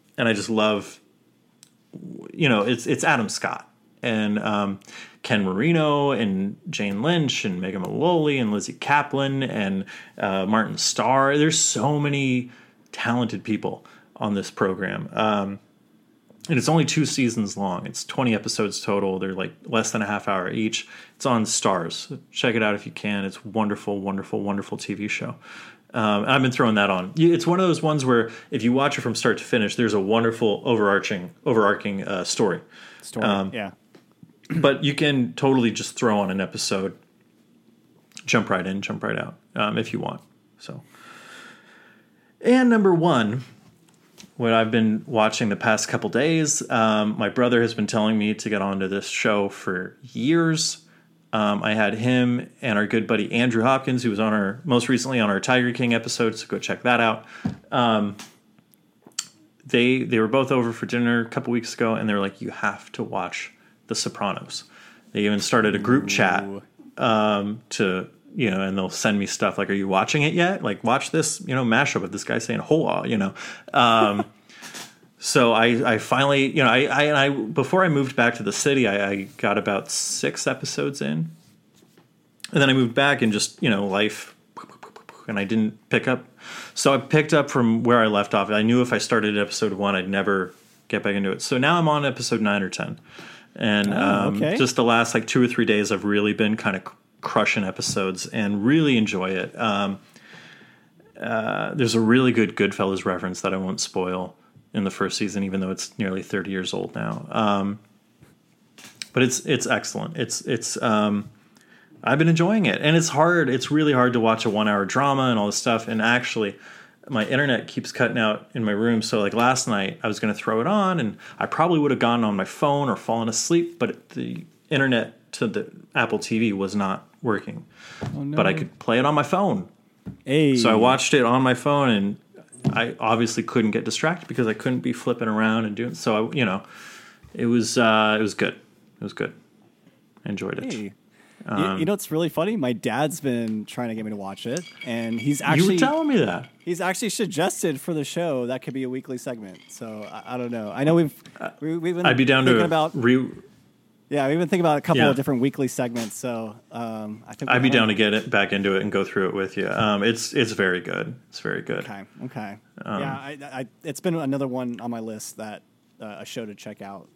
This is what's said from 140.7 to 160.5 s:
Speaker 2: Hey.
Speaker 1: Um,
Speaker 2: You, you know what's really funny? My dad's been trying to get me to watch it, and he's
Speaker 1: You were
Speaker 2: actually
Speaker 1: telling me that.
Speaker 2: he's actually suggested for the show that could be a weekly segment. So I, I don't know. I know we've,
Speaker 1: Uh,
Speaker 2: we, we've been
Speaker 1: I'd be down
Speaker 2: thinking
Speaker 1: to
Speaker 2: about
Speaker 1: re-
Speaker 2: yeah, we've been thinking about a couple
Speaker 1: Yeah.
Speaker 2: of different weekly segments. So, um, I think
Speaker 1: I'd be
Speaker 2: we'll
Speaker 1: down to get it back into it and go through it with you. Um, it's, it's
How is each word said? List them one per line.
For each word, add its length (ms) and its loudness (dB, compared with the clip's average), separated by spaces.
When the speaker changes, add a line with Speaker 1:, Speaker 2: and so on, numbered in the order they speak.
Speaker 2:
Hey. 220 -10
Speaker 1:
Um, 260 -2
Speaker 2:
You, 60 -4
you 60 -2
know 80 -2
what's 160 -8
really 200 -2
funny? 260 -2
My 180 0
dad's 460 -2
been 460 -4
trying 240 -8
to 60 -6
get 80 -8
me 60 -8
to 80 -8
watch 300 -10
it, 140 -4
and 340 -4
he's 220 -2
Speaker 1:
You 40 -4
were 60 2
Speaker 2:
actually 260 4
Speaker 1:
telling 300 2
me 100 4
that. 320 0
Speaker 2:
he's 220 -6
actually 280 -2
suggested 680 -2
for 140 -6
the 120 -2
show 420 -2
that 160 -4
could 100 -10
be 100 -6
a 60 -6
weekly 300 -8
segment. 480 -12
So 440 -14
I, 240 -12
I 20 -4
don't 120 -6
know. 220 -6
I 140 2
know 100 8
we've, 180 4
Speaker 1:
Uh, 200 -8
Speaker 2:
we, 180 -4
we've 180 -2
been 100 0
Speaker 1:
I'd 120 6
be 80 4
down 200 6
Speaker 2:
thinking 160 6
Speaker 1:
to 40 4
Speaker 2:
about 300 2
Speaker 1:
re- 340 4
Speaker 2:
yeah, 180 0
we've 120 0
been 80 0
thinking 140 0
about 160 4
a 40 -2
couple 200 2
Speaker 1:
Yeah. 80 6
Speaker 2:
of 60 2
different 260 -2
weekly 260 0
segments. 480 -4
So, 400 -8
um, 560 -10
I 60 -16
think 180 -4
Speaker 1:
I'd 100 4
be 80 4
Speaker 2:
we'll 100 0
Speaker 1:
down 100 4
to 60 2
get 180 4
it 160 -2
back 240 0
into 220 2
it 80 2
and 80 -2
go 120 0
through 260 -2
it 60 -6
with 220 -4
you. 100 -2
Um, 360 0
it's, 300 0
it's 200 2